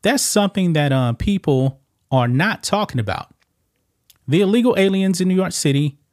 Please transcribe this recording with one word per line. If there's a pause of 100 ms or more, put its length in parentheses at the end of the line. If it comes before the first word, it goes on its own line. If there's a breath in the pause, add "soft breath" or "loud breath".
That's
something
that,
uh,
people (320)
are
not
talking
about. (920)
The
illegal
aliens
in
New
York
City (140)